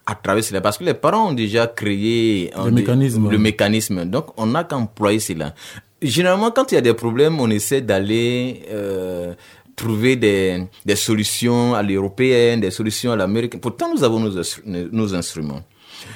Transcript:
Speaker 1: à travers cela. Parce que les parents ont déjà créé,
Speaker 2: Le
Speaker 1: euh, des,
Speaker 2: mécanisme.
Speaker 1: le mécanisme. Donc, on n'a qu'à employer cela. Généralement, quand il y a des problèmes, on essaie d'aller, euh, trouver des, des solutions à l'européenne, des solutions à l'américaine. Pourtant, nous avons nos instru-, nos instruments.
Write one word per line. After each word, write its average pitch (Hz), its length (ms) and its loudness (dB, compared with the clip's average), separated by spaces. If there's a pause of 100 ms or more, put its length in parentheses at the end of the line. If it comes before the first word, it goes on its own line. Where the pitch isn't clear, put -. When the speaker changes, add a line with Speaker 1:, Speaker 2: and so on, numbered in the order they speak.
Speaker 1:
à 104 100 -4
travers 104 300 0
cela. 95 160 -4
Parce 101 160 0
que 175 80 -8
les 151 80 2
parents 190 380 0
ont - 20 -2
déjà 117 340 0
créé, 107 880 0
Speaker 2:
Le 95 60 -6
Speaker 1:
euh, 95 40 -4
des, 117 60 2
Speaker 2:
mécanisme. 120 580 2
Speaker 1:
le 107 80 4
mécanisme. 104 680 2
Donc, 113 220 -4 (100)
on 113 80 -2
n'a 143 180 0
qu'à 160 140 -6
employer 107 420 0
cela. 80 340 -6 (480)
Généralement, 180 500 2
quand 262 200 0
il - 40 2
y - 20 6
a 135 40 6
des 120 120 4
problèmes, 120 480 2
on 117 80 2
essaie 110 320 0
d'aller, 117 880 0
euh, 92 640 -6 (420)
trouver 113 400 0
des, 95 520 2 (180)
des 101 100 2
solutions 120 800 0
à 107 100 0
l'européenne, 117 760 2
des 95 100 0
solutions 110 400 -2
à 113 60 0
l'américaine. 110 420 -2
Pourtant, 339 340 -4
nous 208 120 2
avons 113 160 2
nos 104 160 -2
instru-, - 280 -8
nos 101 480 -4
instruments. 78 500 -6 (520)